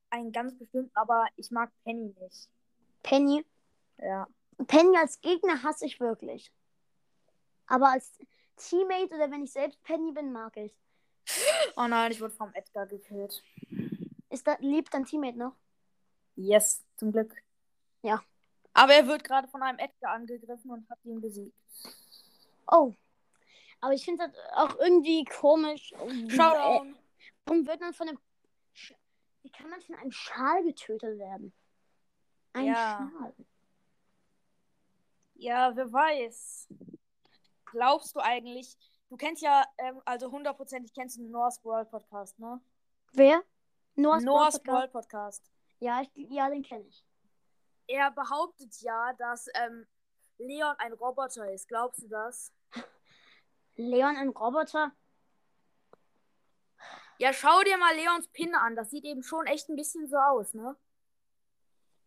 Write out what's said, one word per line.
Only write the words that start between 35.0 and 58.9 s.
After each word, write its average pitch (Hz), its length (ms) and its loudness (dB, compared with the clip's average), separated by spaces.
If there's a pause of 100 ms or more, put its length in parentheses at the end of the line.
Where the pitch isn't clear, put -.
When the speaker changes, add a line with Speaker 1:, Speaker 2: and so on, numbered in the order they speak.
Speaker 1:
Ja, 240 420 0
wer 247 160 -6
weiß. 269 760 -2 (1000)
Glaubst 262 480 2
du 294 60 -4
eigentlich, 247 560 -4 (320)
du 254 80 -20
kennst 320 260 -6
ja, 277 220 6 (140)
ähm, 262 260 -8
also 247 260 -6
hundertprozentig 269 640 -10
kennst 254 220 -12
du 240 60 -16
den 226 80 -14
Norse 240 320 -2
Brawl 226 220 -4
Podcast, 208 540 -16
ne? 233 220 -14 (520)
Speaker 2:
Wer? 277 300 8 (540)
Norse 302 280 4
Brawl 277 140 6
Speaker 1:
Norse 294 200 6
Speaker 2:
Podcast? - 60 -12
Speaker 1:
Brawl 262 240 0
Podcast. 208 640 -12 (280)
Speaker 2:
Ja, 240 220 -2
ich, 269 120 -10
ja, 277 340 -4
den 285 140 -6
kenn 208 240 -16
ich. - 180 -20 (800)
Speaker 1:
Er 277 260 0
behauptet 277 680 -6
ja, 226 340 -6
dass, 240 400 -8
ähm, 233 320 -6 (520)
Leon 285 400 -4
ein 233 160 -8
Roboter 247 580 -6
ist. 190 160 -14
Glaubst 240 340 -6
du 226 60 -20
das? 220 440 -10 (1200)
Speaker 2:
Leon 247 400 0
ein 269 140 -4
Roboter? 294 640 -2 (2250)
Speaker 1:
Ja, 262 140 2
schau 311 300 6
dir 392 160 2
mal 339 160 4
Leons 339 340 -2
Pin 339 260 -6
an. 226 220 0
Das 220 140 -2